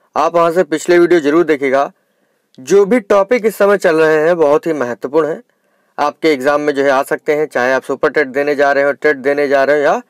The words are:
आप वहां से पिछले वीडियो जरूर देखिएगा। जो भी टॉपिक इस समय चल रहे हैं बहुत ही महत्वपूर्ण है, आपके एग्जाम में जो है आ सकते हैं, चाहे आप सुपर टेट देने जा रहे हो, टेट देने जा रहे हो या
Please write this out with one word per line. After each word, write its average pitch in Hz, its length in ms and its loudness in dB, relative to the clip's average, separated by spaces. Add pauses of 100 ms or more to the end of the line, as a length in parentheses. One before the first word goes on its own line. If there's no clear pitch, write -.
(160)
आप 165 180 0
वहां 170 180 2
से 180 120 0
पिछले 160 340 0
वीडियो 170 220 4
जरूर 151 240 0
देखिएगा। 139 460 0 (680)
जो 175 280 2
भी 233 160 0
टॉपिक 202 440 0
इस 202 100 -2
समय 202 220 2
चल 170 180 0
रहे 156 220 2
हैं 165 200 2
बहुत 156 280 2
ही 165 80 -2
महत्वपूर्ण 135 540 -4
है, 190 120 -8 (580)
आपके 147 340 -2
एग्जाम 143 280 0
में 147 140 -2
जो 139 80 -2
है 139 80 2
आ 135 140 0
सकते 151 300 -4
हैं, 151 120 -2
चाहे 127 260 -2
आप 131 120 -2
सुपर 139 260 -4
टेट 143 200 -2
देने 143 260 -2
जा 139 160 2
रहे 139 120 0
हो, 143 100 0
टेट 151 240 -2
देने 143 300 -2
जा 139 160 2
रहे 147 140 2
हो 139 60 0
या 208 260 0